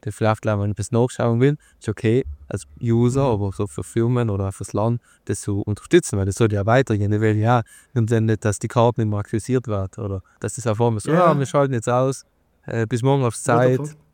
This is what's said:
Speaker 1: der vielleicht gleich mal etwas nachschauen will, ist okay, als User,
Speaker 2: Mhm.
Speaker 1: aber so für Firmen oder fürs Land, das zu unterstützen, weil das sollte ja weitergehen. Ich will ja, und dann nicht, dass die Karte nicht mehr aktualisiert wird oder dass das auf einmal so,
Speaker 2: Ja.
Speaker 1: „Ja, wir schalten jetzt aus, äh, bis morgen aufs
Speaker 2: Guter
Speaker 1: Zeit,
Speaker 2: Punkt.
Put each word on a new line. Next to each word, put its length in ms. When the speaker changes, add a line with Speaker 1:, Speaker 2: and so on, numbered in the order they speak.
Speaker 1:
der 80
vielleicht 300
gleich 140
mal 120
etwas 220
nachschauen 500
will, 160
ist 100
okay, 360
als 160
User, 460
Speaker 2:
Mhm. 60
Speaker 1:
aber 180
so 140
für 180
Firmen 460
oder 200
fürs 220
Land, 280
das 160
zu 200
unterstützen, 560
weil 80
das 100
sollte 200
ja 100
weitergehen. 460
Ich 80
will 160
ja, 260
und 160
dann 160
nicht, 180
dass 140
die 100
Karte 320
nicht 100
mehr 100
aktualisiert 480
wird 300
oder 240
dass 140
das 120
auf 140
einmal 200
so, 120
Speaker 2:
Ja. 200
Speaker 1:
„Ja, 60
wir 80
schalten 280
jetzt 140
aus, 360
äh, 200
bis 160
morgen 220
aufs 200
Speaker 2:
Guter 140
Speaker 1:
Zeit, 180
Speaker 2:
Punkt. 200